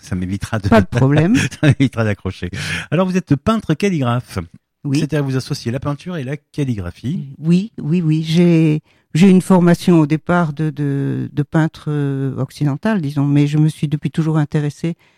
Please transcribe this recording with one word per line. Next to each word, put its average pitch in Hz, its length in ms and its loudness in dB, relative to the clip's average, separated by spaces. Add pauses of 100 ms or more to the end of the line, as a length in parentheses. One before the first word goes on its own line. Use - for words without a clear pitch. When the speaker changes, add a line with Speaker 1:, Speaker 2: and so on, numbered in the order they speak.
Speaker 1:
Ça - 140 -10
m'évitera 92 460 -4
de - 80 -2
Speaker 2:
Pas 226 120 6
de 190 60 2
problème. 147 500 2
Speaker 1:
<laughs> 156 240 -4
ça 151 60 2
m'évitera 120 380 2
d'accrocher. 95 460 -4 (420)
Alors, 170 160 2
vous 180 80 -2
êtes 180 180 0
peintre 208 400 0
calligraphe. 131 640 -2 (460)
Speaker 2:
Oui. 143 160 -2
Speaker 1:
C'est-à-dire, 151 240 -2
vous 135 120 -2
associez 127 360 -6
la 135 80 -6
peinture 147 360 -8
et 151 60 -8
la 131 140 -8
calligraphie. 131 1000 -6
Speaker 2:
Oui, 175 360 0 (100)
oui, 160 180 0
oui. 156 220 0
J'ai, 160 580 2 (320)
j'ai 175 160 6
une 185 140 6
formation 175 560 4
au 156 80 4
départ 160 460 0
de, 156 180 -4
de, 139 640 -4
de 143 100 -2
peintre, 160 460 -2
euh, 139 480 -4
occidental, 151 680 -4
disons, 143 240 -2
mais 143 220 4
je 151 100 -2
me 156 100 4
suis 156 200 -4
depuis 147 240 -4
toujours 160 260 -2
intéressée 151 560 -4 (240)